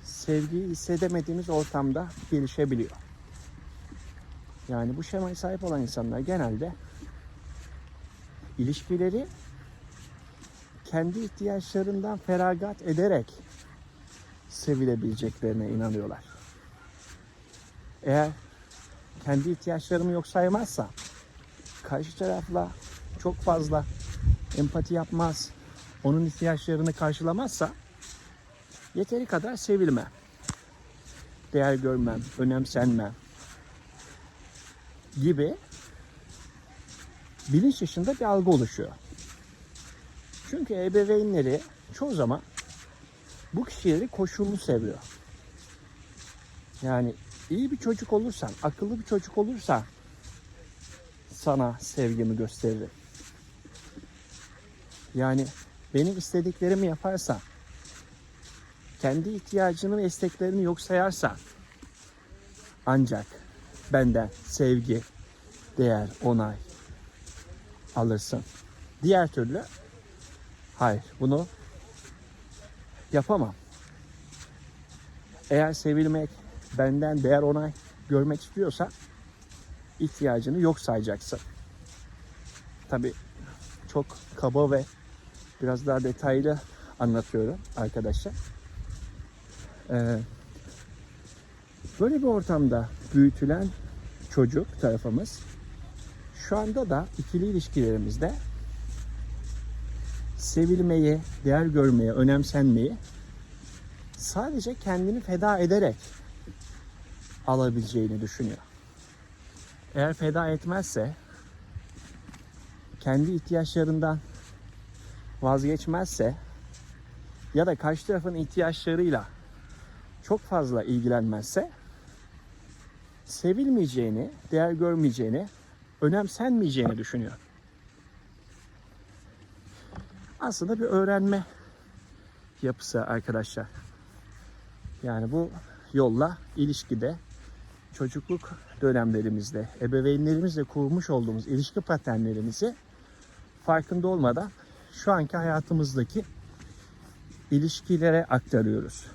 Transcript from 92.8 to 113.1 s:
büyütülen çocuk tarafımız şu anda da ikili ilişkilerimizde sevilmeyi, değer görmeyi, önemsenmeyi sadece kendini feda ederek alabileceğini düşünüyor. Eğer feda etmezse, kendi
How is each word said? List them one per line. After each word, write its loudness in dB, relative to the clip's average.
büyütülen 6
çocuk 2
tarafımız 0
şu -2
anda 0
da 0
ikili 0
ilişkilerimizde 0
sevilmeyi, 4
değer 6
görmeyi, 6
önemsenmeyi 4
sadece -4
kendini 0
feda 2
ederek 6
alabileceğini 2
düşünüyor. -4
Eğer 2
feda 0
etmezse, -2
kendi 2